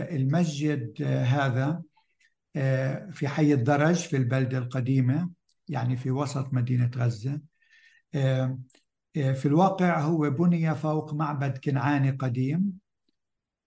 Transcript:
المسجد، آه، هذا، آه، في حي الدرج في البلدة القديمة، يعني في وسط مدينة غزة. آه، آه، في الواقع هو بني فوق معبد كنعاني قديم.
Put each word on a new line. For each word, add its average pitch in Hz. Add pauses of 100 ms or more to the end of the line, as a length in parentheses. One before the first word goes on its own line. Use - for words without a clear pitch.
(160)
المسجد، 143
آه، 135
هذا، 135 (760)
آه، 135
في 147
حي 147
الدرج 143
في 175
البلدة 131
القديمة، 131 (380)
يعني 123
في 127
وسط 139
مدينة 123
غزة. 123 (760)
آه، 131 (580)
آه، 135
في 135
الواقع 175
هو 151
بني 160
فوق 151
معبد 147
كنعاني 135
قديم. 135 (880)